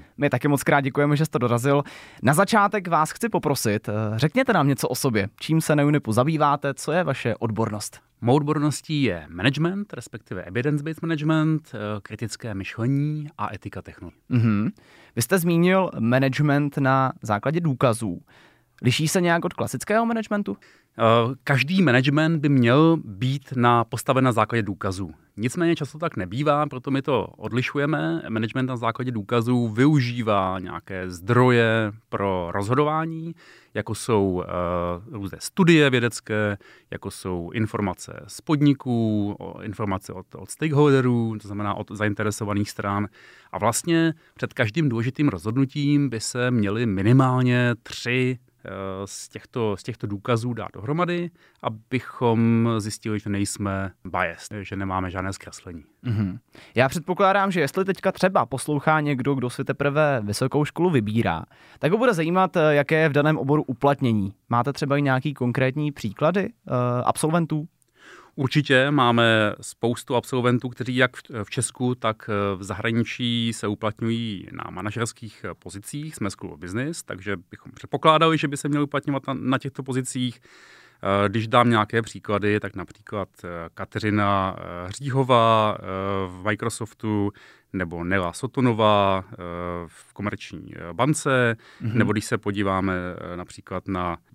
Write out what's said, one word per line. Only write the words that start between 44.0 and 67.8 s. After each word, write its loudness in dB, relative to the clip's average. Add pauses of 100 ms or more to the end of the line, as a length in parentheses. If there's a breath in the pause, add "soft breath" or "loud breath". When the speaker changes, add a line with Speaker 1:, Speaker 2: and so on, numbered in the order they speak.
Speaker 2:
před -8
každým 0
důležitým 0
rozhodnutím 0
by -6
se -2
měly 2
minimálně 4
tři, -2 (280)
eh, -14 (360)
z -14
těchto, -4
z -16
těchto -8
důkazů -2
dát -6
dohromady, -4 (320 soft breath)
abychom 0
zjistili, -4
že -8
nejsme -2 (140)
biased, -6
že -10
nemáme -2
žádné -4
zkreslení. -16 (180)
Speaker 1:
Mhm. -2 (380 loud breath)
Já 2
předpokládám, 2
že 0
jestli 0
teďka -2
třeba 2
poslouchá 0
někdo, 0
kdo -2
si -6
teprve 0
vysokou 0
školu 0
vybírá, 0 (360 loud breath)
tak 0
ho 4
bude 4
zajímat, 0
eh, 6
jaké 2
je 4
v 0
daném 4
oboru 2
uplatnění. 0 (160)
Máte 0
třeba 0
i 0
nějaký 0
konkrétní 0
příklady, -2
eh, -14 (340)
absolventů? 0 (680 loud breath)